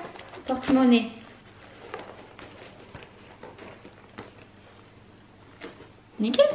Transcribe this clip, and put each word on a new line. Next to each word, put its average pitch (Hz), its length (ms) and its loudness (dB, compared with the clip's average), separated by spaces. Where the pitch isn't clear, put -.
porte-monnaie. 254 640 4
Nickel, - 360 4